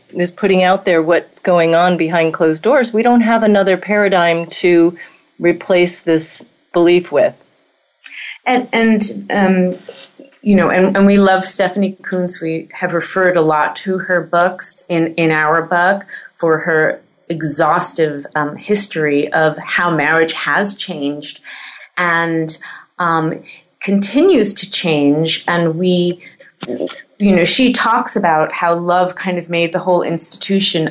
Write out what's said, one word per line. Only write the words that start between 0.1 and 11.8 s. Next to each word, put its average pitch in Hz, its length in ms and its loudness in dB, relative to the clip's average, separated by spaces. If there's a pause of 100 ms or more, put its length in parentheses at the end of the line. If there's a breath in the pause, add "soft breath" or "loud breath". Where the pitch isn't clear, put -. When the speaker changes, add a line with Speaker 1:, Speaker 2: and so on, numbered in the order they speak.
Speaker 1:
is 180 200 -4
putting 185 320 2
out 190 220 2
there 165 180 4
what's - 380 -2
going 165 340 2
on 175 220 2
behind 165 360 0
closed 160 300 0
doors. 233 300 2
We 220 100 0
don't 240 180 4
have 226 220 2
another 196 340 4
paradigm 185 680 0
to 170 500 2 (420 loud breath)
replace 175 640 0
this 160 440 -4 (260)
belief 175 400 2
with. 143 240 2 (1080 loud breath)
Speaker 2:
And, 254 260 -2
and, 220 600 0
um, 185 480 2 (640 loud breath)
you 202 140 2
know, 170 140 4
and, 196 260 2
and 202 100 4
we 202 120 6
love 190 260 4
Stephanie 190 600 -2